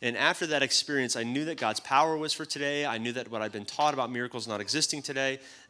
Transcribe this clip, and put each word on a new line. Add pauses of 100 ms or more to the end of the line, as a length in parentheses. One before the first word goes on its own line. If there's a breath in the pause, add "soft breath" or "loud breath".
And
after
that
experience,
I
knew
that
God's
power
was
for
today.
I
knew
that
what
I'd
been
taught
about
miracles
not
existing
today, (320 loud breath)